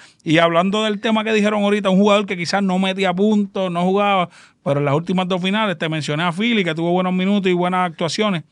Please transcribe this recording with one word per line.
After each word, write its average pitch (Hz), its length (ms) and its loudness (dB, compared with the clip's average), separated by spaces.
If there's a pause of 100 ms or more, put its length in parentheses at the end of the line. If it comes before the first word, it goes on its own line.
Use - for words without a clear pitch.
(220)
Y 160 160 2
hablando 175 460 2
del 208 160 -4
tema 220 240 0
que 220 80 -2
dijeron 214 300 0
ahorita, 202 260 0
un 185 100 4
jugador 208 280 4
que 196 100 -6
quizás 175 260 -2
no 185 160 0
metía 190 360 0
puntos, 202 580 0
no 170 120 -2
jugaba, 190 440 0 (340)
pero 143 180 0
en 143 40 0
las 139 100 0
últimas 175 340 -2
dos 185 120 -2
finales, 190 380 -2
te 170 100 -4
mencioné 151 360 -4
a 180 80 -2
Philly, 214 300 0
que 165 120 -2
tuvo 165 180 -2
buenos 180 220 0
minutos 190 360 0
y 180 40 2
buenas 180 360 0
actuaciones. 175 600 -4